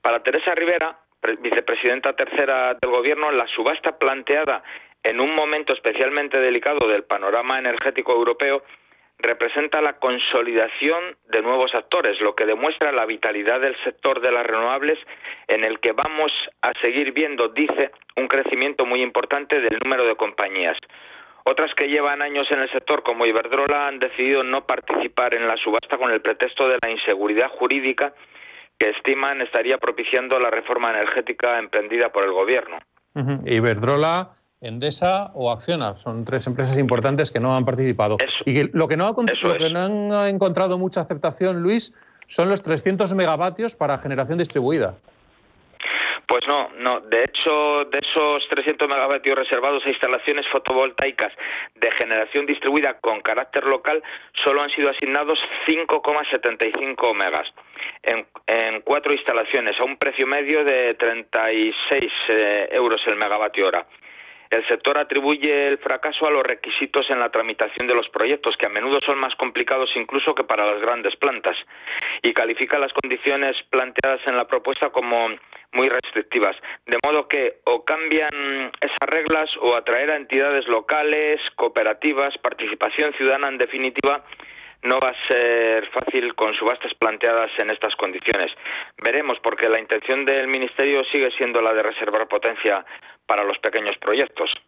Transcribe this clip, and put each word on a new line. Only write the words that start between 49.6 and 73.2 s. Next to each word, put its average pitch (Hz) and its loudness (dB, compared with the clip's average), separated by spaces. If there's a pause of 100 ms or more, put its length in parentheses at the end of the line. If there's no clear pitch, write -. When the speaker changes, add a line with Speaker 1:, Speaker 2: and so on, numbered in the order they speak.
Speaker 1:
a 139 0
instalaciones 135 -2
fotovoltaicas 131 0 (400)
de 117 0
generación 113 0
distribuida 139 0
con 110 0
carácter 117 -2
local, 127 2 (400)
solo 143 4
han 143 -2
sido 143 2
asignados 143 0 (280)
cinco 160 2
coma 151 2
setenta 117 0
y 110 -2
cinco 127 0
megas 90 0 (560)
en, 113 0 (200)
en 110 0
cuatro 143 2
instalaciones, 117 0
a 123 2
un 135 -4
precio 135 0
medio 143 2
de 127 2
treinta 113 0
y 110 2 (180)
seis, 131 0 (200)
eh, 104 2
euros 117 2
el 107 0
megavatio 104 0
hora. 87 0 (600)
El 113 2
sector 143 2
atribuye 143 0
el 139 0
fracaso 143 -2
a 151 2
los 139 2
requisitos 131 -2
en 131 0
la 120 0
tramitación 113 -2
de 123 4
los 113 0
proyectos, 127 0
que - 0
a 104 0
menudo 123 0
son 139 0
más 131 -2
complicados 127 -2
incluso 135 -2
que 127 0
para 107 0
las 104 0
grandes 117 0
plantas, 110 -2 (680)
y 117 2
califica 120 0
las 139 0
condiciones 135 0 (140)